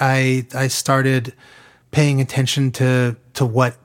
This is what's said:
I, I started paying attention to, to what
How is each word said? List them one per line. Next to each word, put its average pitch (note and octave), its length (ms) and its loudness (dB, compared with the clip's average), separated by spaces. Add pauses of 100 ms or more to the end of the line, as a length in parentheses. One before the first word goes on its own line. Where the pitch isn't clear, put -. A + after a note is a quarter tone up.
I, C3 540 0
I C3 140 -2
started C3 640 0 (580)
paying C#3+ 300 2
attention C3+ 520 -2
to, B2+ 440 0 (180)
to C#3 120 0
what A#2+ 380 0